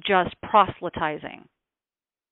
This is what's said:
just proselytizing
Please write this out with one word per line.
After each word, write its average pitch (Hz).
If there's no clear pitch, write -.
just 185
proselytizing 170